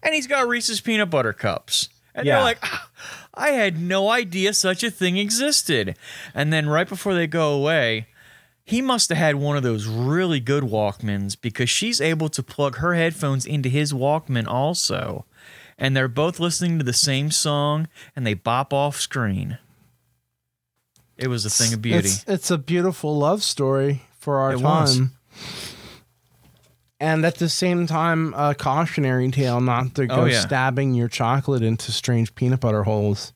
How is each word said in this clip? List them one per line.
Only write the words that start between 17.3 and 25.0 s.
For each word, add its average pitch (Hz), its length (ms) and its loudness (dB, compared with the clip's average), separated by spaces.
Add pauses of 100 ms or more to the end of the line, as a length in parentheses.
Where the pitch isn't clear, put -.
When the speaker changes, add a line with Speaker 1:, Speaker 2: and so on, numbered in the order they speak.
Speaker 1:
song, 147 560 0 (300)
and 127 100 -4
they 107 80 0
bop 123 380 -2
off 143 280 0
screen. 98 580 -4 (1600)
It 131 100 -4
was 117 180 -2
a 107 40 -4
thing 113 240 0
of 107 80 -6
beauty. 117 160 2 (100)
Speaker 2:
It's, 98 180 -4
it's 196 240 -2
a 170 80 2
beautiful 156 600 -2
love 175 240 2
story 135 600 0 (160)
for 143 200 -2
our 135 140 2
Speaker 1:
It 127 80 -2
was. 147 380 4
Speaker 2:
time. 131 140 2 (1900)